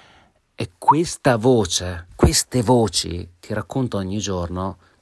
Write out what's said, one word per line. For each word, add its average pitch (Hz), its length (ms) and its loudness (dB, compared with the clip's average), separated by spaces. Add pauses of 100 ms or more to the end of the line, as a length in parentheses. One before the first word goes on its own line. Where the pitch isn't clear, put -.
(560)
E - 220 -8
questa 151 600 2
voce, 101 800 0
queste - 460 2
voci 98 640 0 (120)
ti - 140 -10
racconto 120 440 -4
ogni 98 220 -4
giorno 92 580 -4 (240)